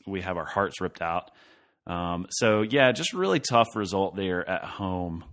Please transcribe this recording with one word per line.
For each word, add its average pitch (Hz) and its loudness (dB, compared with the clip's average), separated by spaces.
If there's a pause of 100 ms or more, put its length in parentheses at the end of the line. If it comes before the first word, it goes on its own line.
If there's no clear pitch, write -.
we 98 -6
have 92 -4
our 80 -4
hearts 98 -2
ripped 90 -6
out. 85 -2 (560)
Um, 87 -4
so, 107 4
yeah, 127 4
just 160 -4
really 185 2
tough 117 4
result 98 0
there 92 -2
at 92 -2
home 90 -4